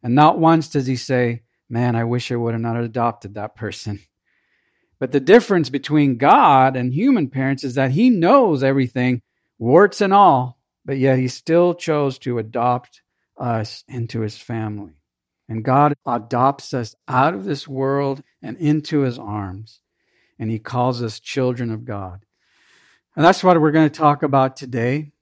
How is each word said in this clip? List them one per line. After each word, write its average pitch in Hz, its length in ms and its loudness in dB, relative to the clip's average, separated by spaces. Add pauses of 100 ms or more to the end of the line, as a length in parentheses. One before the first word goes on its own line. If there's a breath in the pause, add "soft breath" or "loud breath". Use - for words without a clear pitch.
And 120 120 -2
not 147 240 4
once 160 280 2
does 135 200 -4
he 127 100 -2
say, 120 460 -2 (260)
"Man, 120 260 -2
I 117 100 -2
wish 120 280 -4
I 123 40 -4
would 117 180 -4
have 113 80 -4
not 117 160 -4
adopted 117 560 -6
that 107 200 -10
person." 101 460 -10 (1000)
But 127 140 -6
the 139 80 2
difference 175 480 4
between 139 480 0
God 139 580 4
and 127 200 -4
human 202 340 0
parents 135 360 -4
is 127 100 -6
that 135 160 0
he 202 180 2
knows 190 540 2
everything, 127 580 0 (380)
warts 151 420 4
and 196 140 0
all, 139 440 4 (280)
but 143 100 -4
yet 131 220 2
he 127 100 -2
still 170 460 0
chose 147 460 -2
to 120 180 -6
adopt 120 640 -4 (340)
us 113 520 -6
into 117 320 -8
his 107 180 -8
family. 107 560 -10 (520)
And 110 160 -8
God 139 300 2 (140)
adopts 123 680 -2
us 120 240 -8 (100)
out 139 280 0
of 190 100 -10
this 151 240 -8
world 135 540 -4 (180)
and 113 160 -14
into 151 440 0
his 127 180 -2
arms, 104 640 -10 (560)
and 110 120 -6
he 113 80 -4
calls 123 440 -2
us 110 180 -8
children 127 500 -4
of 110 140 -10
God. 98 400 -12 (880)
And - 80 -2
that's 185 220 4
what 180 160 6
we're 151 100 4
gonna 156 200 4
talk 147 320 2
about 135 340 0
today. 127 640 -4